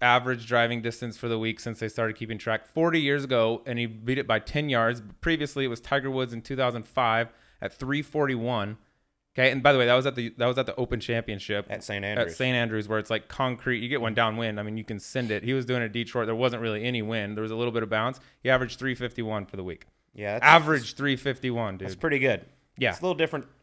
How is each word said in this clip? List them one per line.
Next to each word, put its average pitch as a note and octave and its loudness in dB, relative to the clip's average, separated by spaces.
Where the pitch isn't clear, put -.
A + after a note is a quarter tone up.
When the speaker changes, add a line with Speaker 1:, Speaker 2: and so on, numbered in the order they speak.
Speaker 1:
average B2 4
driving A#2 2
distance A2+ -6
for A#2+ -6
the A2+ 0
week A2+ -4
since A2+ -10
they A2 -4
started A2 -2
keeping A2+ -8
track, A2 -2
forty E3 2
years C#3+ 2
ago, A#2 2
and A#2+ -4
he A#2+ 0
beat A2+ -4
it C3 -4
by A2 2
ten D3 -4
yards. A#2 2
Previously, D3 -2
it B2+ -2
was A#2 -6
Tiger C3+ -2
Woods B2+ -2
in A2+ -8
two C3+ -8
thousand B2 -2
five A#2 2
at - -8
three C#3 -4
forty-one. A#2+ -2
Okay, C3 6
and C3 0
by C#3+ 10
the C3+ 6
way, A#2+ 6
that A#2+ 6
was C3 4
at C3+ 0
the, A#2 -6
that A#2+ 2
was B2 2
at C3 0
the G2+ -6
Open B2 -2
Championship G#2 -4
Speaker 2:
At G2 -8
Saint G2+ -4
Speaker 1:
at G#2 -2
Speaker 2:
Andrews. F#2 0
Speaker 1:
Saint B2+ 0
Andrews, A2 0
where A2 0
it's, G#2+ -6
like, A2 -2
concrete. B2+ -2
You A#2+ -4
get B2+ -2
one A2+ 0
downwind. A2 0
I G#2 -6
mean, G#2+ -6
you A2 -6
can G#2 -6
send B2 -4
it. G#2 0
He B2 0
was C3 0
doing B2 -2
it A2+ 0
at G#2 -6
Detroit. A#2 -2
There A2+ -2
wasn't A#2+ 0
really A2 -2
any B2 -2
wind. G#2+ -4
There G#2+ -4
was A2 -4
a A2+ -4
little A#2+ 0
bit A2+ 0
of G#2+ -4
bounce. A2+ -2
He C3 2
averaged B2+ 2
three C3 -4
fifty-one A2 -4
for - -14
the G2 -8
week. F2 -10
Speaker 2:
Yeah, G#2 -6
that's B2 0
Speaker 1:
Average D3+ 6
three C#3 0
fifty-one, A#2+ -4
dude. F#2+ -8
Speaker 2:
That's F#2+ -6
pretty D3 0
good. B2 2
Speaker 1:
Yeah. B2 2
Speaker 2:
It's E2+ -8
a - -4
little F3+ 0
different, D#3 -2